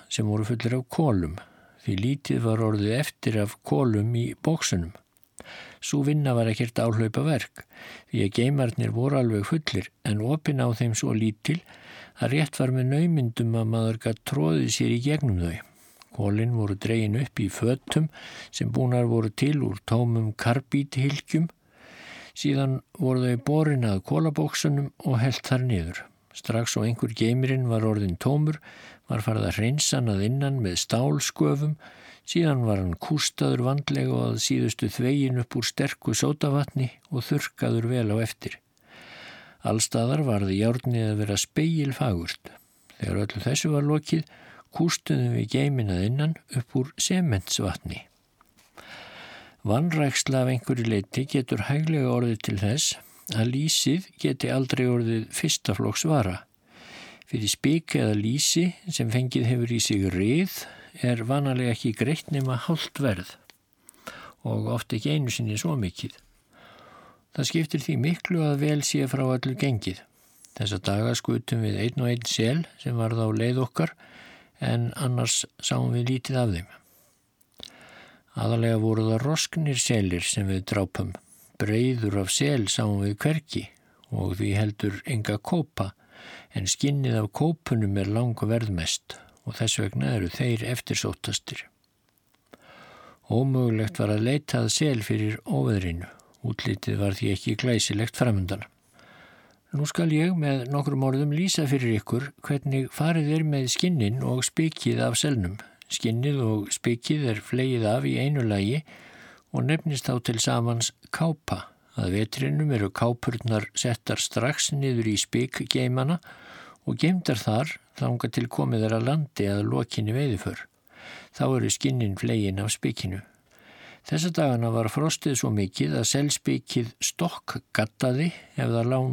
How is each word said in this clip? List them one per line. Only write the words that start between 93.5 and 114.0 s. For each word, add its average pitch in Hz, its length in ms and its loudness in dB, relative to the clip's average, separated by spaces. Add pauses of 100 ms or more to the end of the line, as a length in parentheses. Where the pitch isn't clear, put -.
var 107 160 2
að 110 160 2
leita 143 320 0
að 113 140 0
sel 139 280 0
fyrir 107 460 -2
óveðrinu. 98 560 0 (400)
Útlitið 104 560 -4
var 101 160 0
því 104 160 0
ekki 110 240 -2
glæsilegt 110 640 0
framundan. 98 420 0 (1120)
Nú 147 160 -2
skal 170 240 0
ég 170 240 2
með 135 340 0
nokkrum 139 380 0
orðum 143 260 2
lýsa 170 320 2
fyrir 123 300 2
ykkur 123 320 -2 (160)
hvernig 135 480 0
farið 156 460 2
er 160 100 2
með 135 240 0
skinnin 131 500 2
og 127 220 0
spikið 120 580 0
af 120 160 0
selnum. 107 380 0 (320)
Skinnið 127 540 0
og 107 280 0
spikið 135 640 0
er 104 100 -4
flegið 123 460 0
af 131 180 2
í 131 140 0
einu 139 240 0
lagi 104 380 0 (760)
og 123 80 0
nefnist 151 400 -2
þá 123 140 0 (100)
til 120 140 -2
samans 120 480 0 (180)
kápa. 151 560 -2 (320)
Að 95 160 0
vetrinum 139 640 0
eru 101 180 0
kápurnar 117 800 0
settar - 480 -2